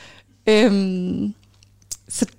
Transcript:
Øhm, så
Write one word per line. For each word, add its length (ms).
Øhm, 880
så 180